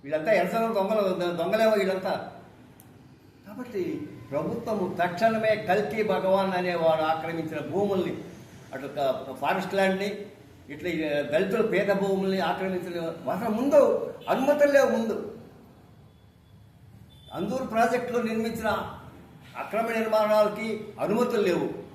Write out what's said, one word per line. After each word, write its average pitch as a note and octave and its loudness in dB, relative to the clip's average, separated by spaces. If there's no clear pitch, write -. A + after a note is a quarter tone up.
వీళ్ళంతా D#3 0
ఎర్రచందనం G#3+ 2
దొంగలు, F#3+ 0
దొంగలేమో G#3+ 4
వీళ్ళంతా. F#3+ 0
కాబట్టి G#3 -6
ప్రభుత్వము F#3+ -2
తక్షణమే A3 2
కల్కి G#3 0
భగవాన్ F#3+ 2
అనేవాడు E3+ 2
ఆక్రమించిన D#3+ -2
భూముల్ని, F#3 0
అటు C3+ -10
క-, C3+ -2
ఫారెస్ట్ F#3 -2
ల్యాండ్ని, F#3+ 0
ఇట్లా D3 -6
ఈ D3+ -2
దళితుల F#3+ 2
పేద G3 2
భూముల్ని F#3+ 0
ఆక్రమించిన, F3+ -4
అసలు G#3+ -2
ముందు C4 4
అనుమతులు C#4+ 4
లేవు. C4+ 6
ముందు A3 -2
అందూరు A3+ -4
ప్రాజెక్టులో A#3+ 0
నిర్మించిన A3 -2
అక్రమ G#3 -2
నిర్మాణాలకి G#3+ 2
అనుమతులు G#3+ 2
లేవు. D#3+ 0